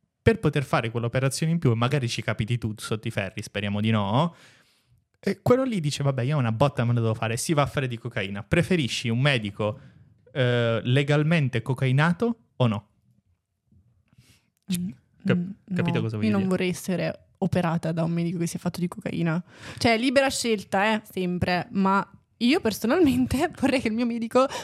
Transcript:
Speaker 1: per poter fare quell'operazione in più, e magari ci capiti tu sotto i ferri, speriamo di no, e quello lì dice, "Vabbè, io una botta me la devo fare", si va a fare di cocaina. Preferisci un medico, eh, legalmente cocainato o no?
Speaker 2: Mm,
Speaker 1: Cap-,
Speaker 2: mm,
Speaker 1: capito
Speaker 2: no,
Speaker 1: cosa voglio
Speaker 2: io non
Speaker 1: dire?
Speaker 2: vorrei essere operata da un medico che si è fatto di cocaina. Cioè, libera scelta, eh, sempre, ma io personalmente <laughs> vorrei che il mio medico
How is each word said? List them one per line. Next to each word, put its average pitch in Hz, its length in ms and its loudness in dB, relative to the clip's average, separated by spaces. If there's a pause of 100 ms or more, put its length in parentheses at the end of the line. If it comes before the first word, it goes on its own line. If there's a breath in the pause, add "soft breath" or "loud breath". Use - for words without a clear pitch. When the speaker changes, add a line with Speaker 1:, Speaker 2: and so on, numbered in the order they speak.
(220)
Speaker 1:
per 226 160 4
poter 147 260 0
fare 151 260 0
quell'operazione 127 600 -2
in 170 60 0
più, 131 140 4
e - 20 0
magari 120 340 0
ci 113 140 -6
capiti 117 340 -2
tu 113 220 -4
sotto - 280 -6
i 120 40 -4
ferri, 101 320 -6
speriamo 104 400 -4
di 110 80 2
no, 113 440 2 (840 soft breath)
e - 240 -4
quello 254 220 4
lì 226 160 -2
dice, 143 240 -2
"Vabbè, 131 180 0
io 147 140 0
una 120 160 0
botta 135 320 0
me 117 80 2
la 120 80 2
devo 113 140 2
fare", 113 220 -2
si - 160 -4
va 147 100 4
a 135 40 2
fare 131 220 -4
di 120 100 -8
cocaina. 101 460 -6
Preferisci 160 640 0
un 117 100 0
medico, 107 600 0 (540 loud breath)
eh, 120 520 2
legalmente 143 760 2
cocainato 156 760 0 (200)
o 127 120 4
no? 107 200 -4 (1900 soft breath)
Speaker 2:
Mm, 180 100 -6 (360)
Speaker 1:
Cap-, 180 140 2
Speaker 2:
mm, 185 380 -8
Speaker 1:
capito 175 200 0
Speaker 2:
no, 113 60 0
Speaker 1:
cosa 110 140 -4
voglio 214 120 -2
Speaker 2:
io 214 40 2
non 196 100 2
Speaker 1:
dire? 190 80 0
Speaker 2:
vorrei 185 180 0
essere 170 520 -4 (180)
operata 170 540 0
da 165 120 -2
un 165 80 -2
medico 170 260 -2
che 170 80 -2
si 170 100 -6
è - 20 -10
fatto - 220 -6
di 175 80 -2
cocaina. 170 540 -4 (360 loud breath)
Cioè, 233 200 4
libera 269 300 4
scelta, 220 680 0
eh, 214 160 -2
sempre, 180 600 -2
ma 196 360 2 (300)
io 240 220 2
personalmente 254 920 2
<laughs> - 80 -18
vorrei 262 200 2
che - 80 -2
il 214 60 -2
mio 240 120 0
medico 233 400 2 (180 loud breath)